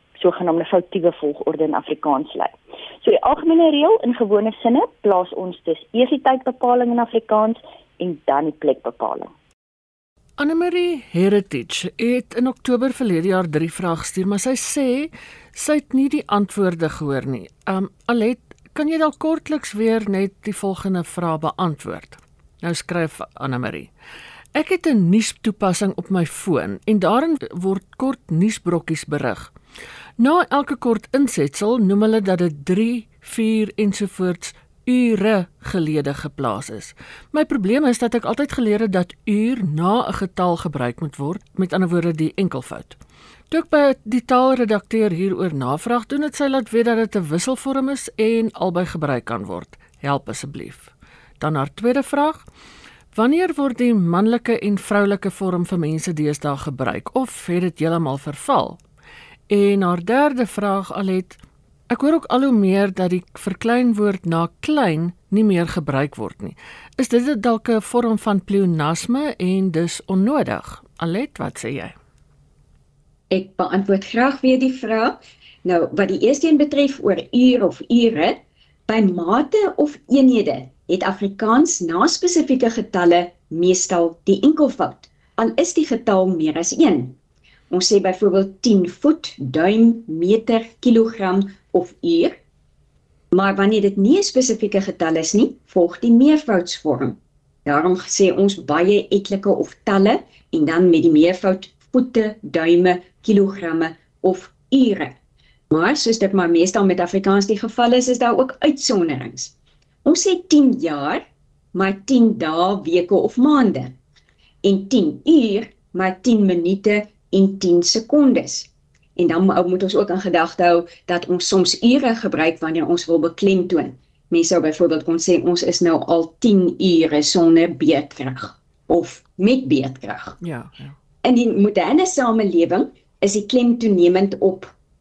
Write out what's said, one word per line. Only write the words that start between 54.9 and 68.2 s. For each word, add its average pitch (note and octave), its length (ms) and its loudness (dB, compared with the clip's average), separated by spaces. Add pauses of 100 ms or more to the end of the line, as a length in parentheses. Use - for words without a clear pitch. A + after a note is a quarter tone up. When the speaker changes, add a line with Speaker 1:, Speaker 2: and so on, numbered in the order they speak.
Speaker 2:
vorm F3+ 360 -4
vir F#3 120 -4
mense D#3+ 340 -4
deesdae D3+ 440 -4
gebruik - 580 -6
of - 320 -6
het F3 140 -2
dit F3 180 -4
heeltemal D#3+ 400 -2
verval?" - 600 -4 (720)
En G3+ 320 2
haar F3 220 -2
derde B3+ 420 0
vraag, G3 460 -4
Alet: F#3 440 -4 (500)
"Ek A#3+ 140 -4
hoor D4 120 2
ook E4 120 0
al B3+ 180 0
hoe C#4 100 0
meer G3 420 2
dat F#3 160 -2
die F3+ 220 -4
verkleinwoord G#3 920 -2
na E3+ 240 -2 (120)
klein F3 540 -2 (140)
nie G#3+ 160 2
meer F3 240 2
gebruik C#3+ 460 -4
word G#2 280 -12
nie. - 120 -12 (420)
Is C4 120 -2
dit A#3+ 340 0
dalk A#3 260 -2
'n A3 120 0
vorm A#3 380 -2
van G3 260 -2